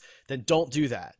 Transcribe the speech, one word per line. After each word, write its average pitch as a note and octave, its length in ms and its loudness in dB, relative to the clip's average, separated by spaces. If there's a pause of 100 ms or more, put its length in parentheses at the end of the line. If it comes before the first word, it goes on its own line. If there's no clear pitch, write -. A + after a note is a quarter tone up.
(280)
then C3+ 180 -8
don't D#3+ 240 2
do C#3+ 160 2
that. G2+ 340 -6